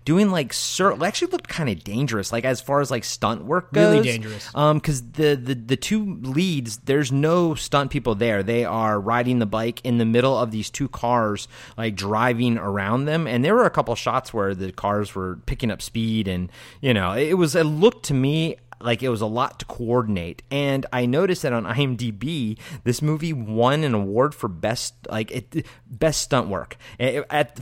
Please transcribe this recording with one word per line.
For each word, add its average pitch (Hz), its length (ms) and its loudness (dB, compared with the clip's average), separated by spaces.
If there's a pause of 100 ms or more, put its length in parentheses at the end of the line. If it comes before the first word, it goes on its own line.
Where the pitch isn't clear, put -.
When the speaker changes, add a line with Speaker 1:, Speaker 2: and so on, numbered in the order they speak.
Speaker 1:
doing, 190 260 4
like, 156 220 -2
sur-, - 400 0
it 117 100 -2
actually 214 300 -2
looked - 160 -6
kinda 131 260 -2
dangerous, 107 580 -4
like, 117 120 -2
as 131 160 0
far 143 200 0
as, 131 100 -2
like, 123 140 -4
stunt 107 400 -4
work 175 280 -2
Speaker 2:
Really 156 260 6
Speaker 1:
goes. - 80 4
Speaker 2:
dangerous. 107 480 -6
Speaker 1:
Um, 151 260 4
'cause 135 220 -2 (100)
the, 147 220 4
the, 131 200 -4
the 120 220 -2
two 208 460 -2
leads, 131 560 -2
there's 135 340 0
no 160 420 2
stunt 139 360 0
people 120 240 0
there. 104 280 2
They 117 220 2
are 107 340 0
riding 120 420 2
the 110 60 2
bike 113 380 -2
in 120 140 2
the 113 80 4
middle 120 320 4
of 117 120 0
these 107 200 -6
two 139 180 -6
cars, 113 600 -2 (280)
like, 113 200 -4
driving 117 640 2
around 101 460 -2
them. 156 220 0
And 120 180 0
there 185 100 4
were 233 120 6
a - 40 4
couple 120 240 -2
shots 123 400 -2
where 98 200 0
the 92 180 -6
cars 104 420 -2
were 92 220 -6 (100)
picking 127 240 -2
up 95 120 -8
speed, 110 460 -2
and, 90 220 -2 (300)
you 131 140 2
know, 95 180 2
it 151 220 2
was, 165 200 2
it 165 100 4
looked 156 420 2
to 147 80 -2
me 143 420 0 (220)
like 117 240 -2
it 131 60 -2
was 110 140 -2
a 110 40 -2
lot 117 320 -2
to - 60 -10
coordinate. 110 880 -2
And 139 420 0
I 123 140 0
noticed 170 360 2
that 135 120 0
on 113 100 -2
I 110 140 -4
M 131 180 2
D 113 140 -2
B, 117 480 -4 (260)
this 120 160 2
movie 156 320 0
won 120 520 2
an 131 100 0
award 107 400 2
for - 140 -6
best, 101 460 -4 (160)
like, 110 220 -4
it, - 340 -6 (240)
best 151 300 0
stunt 123 280 0
work - 280 -6 (240)
a-, 127 240 -2 (100)
at, 147 280 0